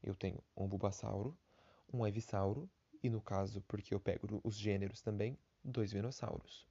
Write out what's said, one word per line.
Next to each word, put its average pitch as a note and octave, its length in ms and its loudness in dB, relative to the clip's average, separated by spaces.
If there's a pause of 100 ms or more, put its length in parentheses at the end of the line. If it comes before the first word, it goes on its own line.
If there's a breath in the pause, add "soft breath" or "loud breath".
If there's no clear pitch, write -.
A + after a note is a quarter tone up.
Eu G2+ 100 0
tenho F2 300 -2 (140)
um G2 100 0
Bulbasauro, G2+ 640 0 (600 loud breath)
um A#2 120 2
Ivysauro G#2 640 2 (320)
e, B2+ 80 4
no A2+ 120 2
caso, G2 400 0
porque G2+ 340 -4
eu G2+ 60 2
pego G2+ 420 0
os G#2 120 0
gêneros G2 460 0
também, A2 360 0 (260)
dois A#2+ 300 0
Venossauros. - 760 -4